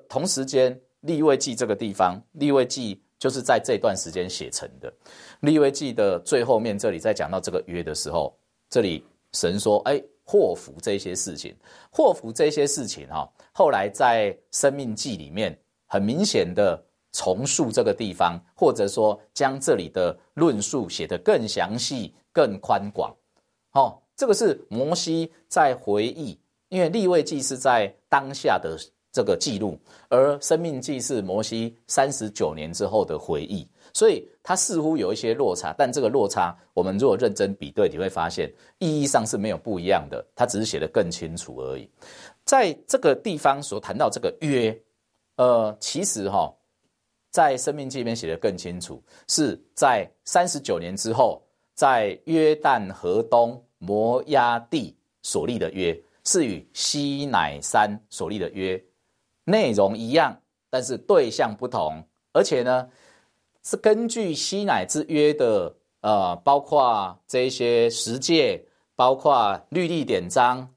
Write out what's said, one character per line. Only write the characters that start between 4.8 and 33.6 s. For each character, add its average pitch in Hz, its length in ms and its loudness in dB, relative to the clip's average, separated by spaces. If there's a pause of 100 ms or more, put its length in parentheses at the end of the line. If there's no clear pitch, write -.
的。 - 100 -14 (500)
利 151 180 4
未 139 120 6
记 139 220 -6
的 101 320 2
最 123 180 2
后 117 160 4
面 110 160 -2
这 104 140 -2
里 87 80 -4
在 107 160 0
讲 78 160 -4
到 95 100 -2
这 87 120 -6
个 85 160 -2
约 87 160 -8
的 80 100 -6
时 76 160 -6
候， 78 260 -4 (360)
这 - 100 2
里 82 240 -2 (280)
神 90 260 -2
说 104 180 2 (100)
：“哎， 143 160 0 (220)
祸 135 300 2
福 - 260 -20
这 101 160 -2
些 92 180 -8
事 - 220 -6
情。” - 180 -14 (380)
祸 277 180 6
福 113 220 -6
这 151 160 2
些 147 160 0
事 139 220 -4
情 73 200 -12
哈， 71 240 -8 (200)
后 - 180 4
来 104 180 0
在 110 480 2 (140)
申 139 240 2
命 131 220 -8
记 120 200 -8
里 76 140 -14
面 90 260 -6 (300)
很 - 160 0
明 131 240 0
显 90 260 0
的 90 320 0 (280)
重 95 340 -2
述 131 260 0
这 120 120 2
个 113 100 2
地 107 180 -4
方， 87 300 0 (140)
或 139 180 4
者 101 140 0
说 107 340 0 (140)
将 135 240 -2
这 131 160 2
里 90 120 -6
的 87 300 -2 (160)
论 147 260 2
述 104 300 -4
写 - 160 -6
得 92 140 -6
更 143 280 2
详 101 300 -4
细、 123 340 -6 (200)
更 107 280 2
宽 101 320 -2
广。 - 240 -6 (580)
哦， 135 280 2 (140)
这 269 100 0
个 220 80 4
是 202 340 2
摩 135 280 -2
西 165 360 -2 (160)
在 143 280 2
回 104 320 -2
忆， 127 280 -10 (340)
因 185 120 -2
为 165 80 2
利 196 180 0
未 175 160 4
记 151 160 -4
是 135 160 -4
在 117 380 2 (160)
当 135 240 2
下 131 240 0
的 82 180 -4 (360)
这 123 120 0
个 95 160 2
记 101 200 -4
录， 92 180 -4 (320)
而 139 320 4
申 160 180 2
命 156 220 -6
记 131 180 -6
是 117 220 -2
摩 95 220 -2
西 113 420 -6
三 143 260 2
十 110 160 -6
九 85 280 -2
年 78 180 -10
之 - 140 -2
后 107 180 2
的 78 140 -6
回 76 240 -4
忆， 87 240 -8 (260)